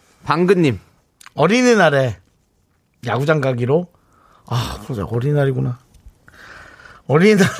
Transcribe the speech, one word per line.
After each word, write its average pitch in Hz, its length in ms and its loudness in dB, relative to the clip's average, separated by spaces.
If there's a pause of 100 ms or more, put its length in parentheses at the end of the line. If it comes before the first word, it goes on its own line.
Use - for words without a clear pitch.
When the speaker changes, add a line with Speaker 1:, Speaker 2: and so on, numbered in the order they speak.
(240)
Speaker 1:
방근님. 165 540 2 (560)
Speaker 2:
어린이날에 165 840 2 (880)
야구장 143 340 -2
가기로, 135 460 -2 (600)
아, - 380 -6
그러자. 101 220 -8
어린이날이구나. 131 720 -4 (1300)
어린이날에 185 420 4 (120)